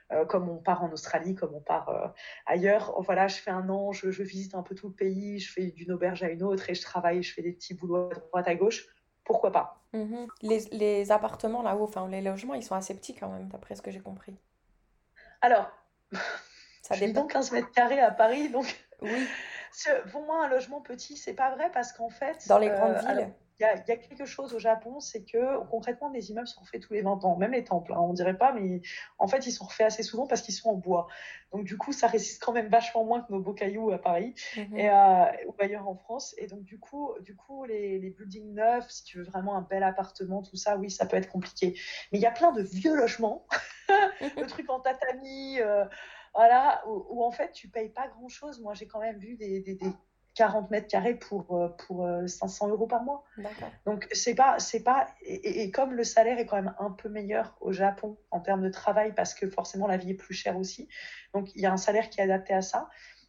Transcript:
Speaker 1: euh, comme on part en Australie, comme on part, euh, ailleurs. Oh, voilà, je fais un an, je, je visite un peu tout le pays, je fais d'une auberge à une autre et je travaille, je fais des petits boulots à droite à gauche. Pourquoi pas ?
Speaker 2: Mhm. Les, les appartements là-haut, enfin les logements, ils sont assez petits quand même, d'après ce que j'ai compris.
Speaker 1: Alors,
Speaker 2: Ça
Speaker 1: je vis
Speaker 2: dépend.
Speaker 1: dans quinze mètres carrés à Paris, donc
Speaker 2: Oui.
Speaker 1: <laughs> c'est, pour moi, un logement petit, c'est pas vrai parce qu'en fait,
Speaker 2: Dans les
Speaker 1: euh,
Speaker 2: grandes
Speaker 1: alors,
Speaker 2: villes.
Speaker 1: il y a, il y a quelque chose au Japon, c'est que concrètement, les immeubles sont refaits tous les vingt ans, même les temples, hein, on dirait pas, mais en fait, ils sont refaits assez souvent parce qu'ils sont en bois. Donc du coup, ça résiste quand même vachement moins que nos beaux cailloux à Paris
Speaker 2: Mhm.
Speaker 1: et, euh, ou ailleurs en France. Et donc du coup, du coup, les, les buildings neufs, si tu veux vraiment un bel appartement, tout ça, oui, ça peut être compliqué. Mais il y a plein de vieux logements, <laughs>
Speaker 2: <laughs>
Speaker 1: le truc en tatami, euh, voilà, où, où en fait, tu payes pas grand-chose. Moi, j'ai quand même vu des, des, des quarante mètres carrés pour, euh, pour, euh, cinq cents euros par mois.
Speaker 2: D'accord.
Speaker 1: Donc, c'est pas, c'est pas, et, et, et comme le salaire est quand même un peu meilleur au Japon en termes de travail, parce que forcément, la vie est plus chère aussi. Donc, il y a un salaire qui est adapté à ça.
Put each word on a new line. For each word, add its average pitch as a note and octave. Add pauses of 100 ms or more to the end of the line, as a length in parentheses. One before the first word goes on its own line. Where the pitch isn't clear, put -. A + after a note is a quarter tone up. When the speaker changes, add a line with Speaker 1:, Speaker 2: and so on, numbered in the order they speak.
(120)
Speaker 1:
euh, D#3
comme F3+
on E3+
part F3
en D#3+
Australie, D#3+
comme D3+
on D3
part, -
euh, - (400)
ailleurs. G3
Oh, F#3+
voilà, F#3+
je G3
fais -
un F#3
an, G3
je, F#3+
je F#3+
visite F#3+
un F3+
peu F#3+
tout G3+
le F#3+
pays, G3+
je F#3+
fais F#3
d'une E3+
auberge F3+
à F3
une E3
autre F#3+
et F3+
je F3+
travaille, F3
je -
fais E3+
des F3
petits -
boulots F3+
à -
droite F3+
à E3+
gauche. G3 (380)
Pourquoi A3
pas ? - (120)
Speaker 2:
Mhm. A3+ (160)
Les, A3 (120)
les G#3
appartements A3+
là-haut, G#3
enfin F#3+
les F#3+
logements, G3
ils B3
sont -
assez F#3+
petits G3+
quand G3
même, F#3+
d'après G3
ce G3
que G3
j'ai F#3+
compris. G3 (1040)
Speaker 1:
Alors, A#3+ (1120)
Speaker 2:
Ça -
Speaker 1:
je F#3+
vis G3+
Speaker 2:
dépend. A3+
Speaker 1:
dans D4+
quinze C#4
mètres A#3+
carrés B3
à A3+
Paris, B3+
donc B3 (360)
Speaker 2:
Oui. A#3 (220)
Speaker 1:
<laughs> -
c'est, D4+
pour D4
moi, D#4
un C#4
logement C4
petit, B3
c'est A3
pas C4
vrai D#4
parce A#3+
qu'en A#3
fait, -
Speaker 2:
Dans G3+
les G#3+
Speaker 1:
euh, G#3
Speaker 2:
grandes A3 (100)
Speaker 1:
alors, A#3+
Speaker 2:
villes. G3 (240)
Speaker 1:
il -
y A3
a, G#3+
il -
y A#3
a A#3
quelque C4+
chose B3+
au A3+
Japon, A3+
c'est G#3+
que B3+
concrètement, A#3+
les A3
immeubles A#3
sont -
refaits -
tous -
les G#3
vingt G3
ans, F3
même G#3
les A#3+
temples, F3
hein, -
on F3
dirait F3+
pas, C4
mais F#3 (360)
en G3
fait, C4
ils A#3+
sont G3+
refaits A3
assez G#3+
souvent A#3
parce -
qu'ils G3
sont -
en G#3
bois. F3 (460)
Donc G3+
du F#3
coup, C#4+
ça A#3
résiste -
quand A#3+
même A3+
vachement A3+
moins A#3
que G#3+
nos F#3+
beaux G3
cailloux G#3
à F3
Paris F#3 (220)
Speaker 2:
Mhm. G#3
Speaker 1:
et, G#3
euh, G3 (220)
ou -
ailleurs G3+
en F#3+
France. A#3+
Et G#3+
donc G3
du G#3
coup, C#4 (100)
du G3+
coup, C4+
les, G#3
les F#3+
buildings G#3
neufs, A#3+
si -
tu -
veux F3+
vraiment F#3+
un F3+
bel F#3+
appartement, F#3+
tout F#3+
ça, G#3
oui, G3
ça F#3+
peut F#3
être F#3
compliqué. F3+ (380)
Mais G3+
il G3
y A#3
a A#3
plein E4
de A3
vieux F#3+
logements, A#3
<laughs> -
Speaker 2:
<laughs> F#4+
Speaker 1:
le C4
truc -
en C4
tatami, C4
euh, G#3 (500)
voilà, B3
où, G#3
où A#3
en A#3+
fait, D4
tu -
payes A3
pas B3+
grand-chose. A#3+
Moi, G#3
j'ai G#3
quand A3
même G#3+
vu A3
des, G3
des, F#3+
des F#3+ (420)
quarante G#3
mètres G#3+
carrés G3+
pour, F#3
euh, F3 (180)
pour, F3+
euh, F3
cinq F#3+
cents G#3
euros G#3+
par A#3+
mois. C#4 (120)
Speaker 2:
D'accord. G#3 (180)
Speaker 1:
Donc, G3+
c'est A3
pas, B3+
c'est -
pas, C4 (160)
et, -
et, G3
et F#3+
comme C4
le A#3+
salaire A3+
est A#3
quand G#3+
même G3
un G3+
peu F#3+
meilleur G#3+
au -
Japon G3 (160)
en F3
termes F#3+
de F#3+
travail, G#3
parce F#3+
que G3
forcément, G3
la F#3+
vie F#3
est F#3+
plus F#3+
chère F#3+
aussi. F#3+ (460)
Donc, G3
il G3+
y F#3+
a F#3
un F#3+
salaire G#3+
qui -
est G3
adapté F#3+
à F#3+
ça. - (400)